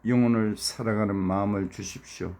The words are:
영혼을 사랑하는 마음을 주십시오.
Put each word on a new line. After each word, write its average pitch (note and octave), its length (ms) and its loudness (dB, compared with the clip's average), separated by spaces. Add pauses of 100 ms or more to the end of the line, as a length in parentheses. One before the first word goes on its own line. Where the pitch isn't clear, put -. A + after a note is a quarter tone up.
영혼을 A#2 500 4
사랑하는 G#2+ 580 0
마음을 G2 540 0
주십시오. F2+ 720 -10